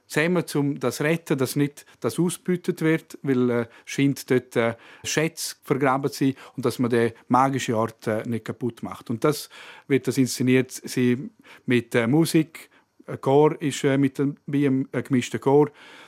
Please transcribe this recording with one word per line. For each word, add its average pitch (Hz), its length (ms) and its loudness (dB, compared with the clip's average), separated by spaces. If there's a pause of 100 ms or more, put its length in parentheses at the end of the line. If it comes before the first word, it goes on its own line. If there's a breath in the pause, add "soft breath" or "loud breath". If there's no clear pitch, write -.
zusammen, 165 380 0 (100)
um 147 240 0
das 123 200 -2
zu - 40 -4
retten, 160 340 0
dass 131 200 -2
nicht 147 280 -2 (140 soft breath)
das - 220 -4
ausgebeutet 175 600 -4
wird, 160 400 -2
weil, 123 280 2
äh, 117 160 0 (180 soft breath)
scheint - 460 -2
dort, 127 240 0
äh, 117 220 0 (260 loud breath)
Schätze - 600 -4
vergraben 135 480 0
zu - 140 -2
sein 131 80 0 (200 loud breath)
und 123 100 -6
dass 120 140 -2
man 123 120 0
den 117 200 2 (160 soft breath)
magischen 131 480 2
Ort, 110 320 -4
äh, 113 220 -2
nicht 117 160 -6
kaputt - 400 -8
macht. - 260 -12
Und 113 140 -6
das 151 240 0 (400 loud breath)
wird 135 180 0
das 127 120 -2
inszeniert 127 520 2
sein 123 600 -2 (360 loud breath)
mit, 123 300 0
äh, 117 100 2
Musik. 156 640 0 (380 soft breath)
Ein 135 120 -10
Chor 147 400 4
ist, 143 220 -4
äh, 135 160 2
mit 139 220 0
dabei, 143 480 -2
ein, 135 240 0
ein 123 100 -4
gemischter 123 380 -2
Chor. 143 320 4 (360 loud breath)